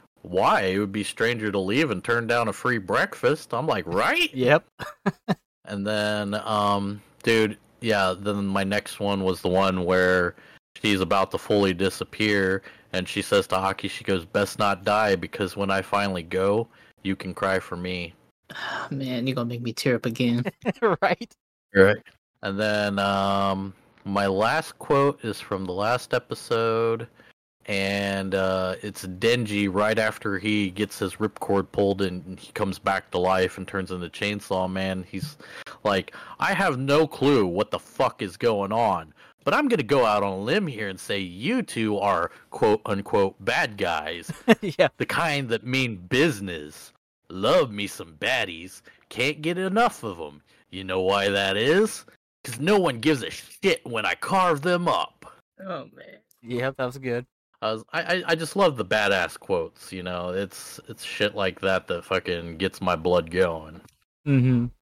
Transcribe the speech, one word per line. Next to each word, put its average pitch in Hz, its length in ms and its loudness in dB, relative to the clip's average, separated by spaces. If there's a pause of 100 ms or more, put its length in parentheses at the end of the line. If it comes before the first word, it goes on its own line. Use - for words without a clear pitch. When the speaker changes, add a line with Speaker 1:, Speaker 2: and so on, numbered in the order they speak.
(220)
Speaker 1:
"Why? 107 400 2
It 95 180 0
would 101 120 -2
be 104 120 -4
stranger 110 480 -2
to 98 80 0
leave 117 320 0
and 92 120 -4
turn 117 240 0
down 117 200 2
a 101 60 -2
free 123 240 -2
breakfast." 123 760 0
I'm 131 140 -2
like, 101 180 0
"Right?" 143 480 0
Speaker 2:
Yep. 131 320 4 (400)
<laughs> - 320 -2 (280)
Speaker 1:
And 101 220 -6
then, 104 460 0
um, 101 680 0 (200)
dude, 110 340 4 (260)
yeah, 98 360 2
then 101 300 -2
my 98 160 0
next 101 360 -2
one 101 240 0
was 92 180 0
the 98 60 -2
one 92 380 2
where 90 500 4 (460)
she's 104 180 2
about 95 320 2
to 95 60 -4
fully 101 360 2
disappear, 95 880 0 (300)
and 92 140 -2
she 101 140 -4
says 101 260 4
to - 80 0
Aki, 95 320 -2
she - 160 -10
goes, 90 220 0
"Best - 340 0
not 98 240 0
die, 104 320 4
because 90 400 -6
when 101 140 -2
I 95 140 2
finally 98 400 -2
go, 95 440 0 (360)
you 98 120 -2
can 92 200 -10
cry 95 240 0
for 90 180 -10
me." 87 360 -6 (360)
Speaker 3:
<sighs> - 420 -8
Man, 131 360 -4
you're 131 80 -2
gonna 120 120 -4
make 120 140 -8
me 117 100 -6
tear 123 240 0
up 117 120 -2
again. 120 360 0 (220)
Speaker 2:
<laughs> - 160 -4 (200)
Right? - 320 0 (400)
Speaker 1:
Right. 98 300 6 (380)
And 98 180 -6
then, 104 400 0
um, 98 720 0 (300)
my 101 240 0
last 113 520 0
quote 139 440 2
is 110 160 -6
from 95 260 -6
the 90 80 -6
last 110 400 -2
episode, 113 920 -2 (600)
and, 98 680 -2
uh, 92 460 0
it's 104 240 -10
Denji 104 680 0
right 104 260 2
after 107 400 -2
he 104 320 0
gets 101 280 -4
his 95 180 -4
ripcord 98 540 -2
pulled 98 300 2
and 90 380 -4
he - 140 -20
comes 98 260 -4
back 95 320 -2
to 90 80 0
life 92 380 2
and 92 100 -10
turns 95 240 -6
into 87 180 -8
Chainsaw 101 600 -4
Man. 95 400 -4
He's - 280 -10 (460)
like, 98 300 0 (260)
"I 190 140 0
have 170 260 0
no 143 280 4
clue 135 380 4
what 90 260 -2
the 87 80 -2
fuck - 440 -2
is 90 120 -8
going 104 380 0
on, 95 400 0 (320)
but - 80 0
I'm 285 140 2
gonna 202 160 2
go 123 220 4
out 104 180 4
on 98 100 0
a 92 80 -6
limb 175 260 0
here 107 220 -6
and 92 100 -10
say 101 200 -4
you 110 420 -4
two 107 380 -2
are 92 320 2 (180)
quote-unquote 104 840 2 (100)
bad 120 320 -2
guys. 85 540 -4 (160)
Speaker 2:
<laughs> 226 140 6
Yeah. 180 260 2 (100)
Speaker 1:
The 120 80 -2
kind 143 440 -2
that 110 160 -2
mean 127 320 -2
business. 92 920 -2 (380)
Love 117 420 2
me 101 160 -4
some 82 320 -12
baddies. 95 640 -4 (280)
Can't 147 320 -2
get 170 160 -2
enough 190 460 0
of 92 160 -8
'em. 76 220 -12 (300)
You 95 120 -10
know 92 180 -2
why 98 280 2
that 98 280 2
is? 170 480 2 (380)
'Cause 123 160 -10
no 196 200 4
one 143 200 0
gives 143 240 2
a 82 60 -6
shit - 560 -4
when 110 200 -4
I 87 100 2
carve 180 480 2
them 175 240 2
up." - 380 -2 (340)
Speaker 3:
Oh, 175 340 -12
man. - 240 -20 (240)
Speaker 2:
Yep, 123 360 -6
that 131 80 -2
was 127 120 -8
good. 127 300 -6 (360)
Speaker 1:
I 110 100 0
was, 110 100 -8 (100)
I, 165 80 0
I, 175 280 -2
I 165 60 4
just 160 200 -6
love 180 200 4
the 107 100 -2
badass 98 540 2
quotes, - 540 -4
you 92 80 -8
know? 90 280 -6
It's, 95 580 -8
it's - 160 -16
shit 104 320 -2
like 95 260 -2
that 95 260 0
that 87 160 -4
fucking 85 540 -4
gets 92 240 -4
my 90 140 2
blood 82 340 2
going. 82 500 -2 (480)
Speaker 2:
Mm-hmm. 127 380 4 (220)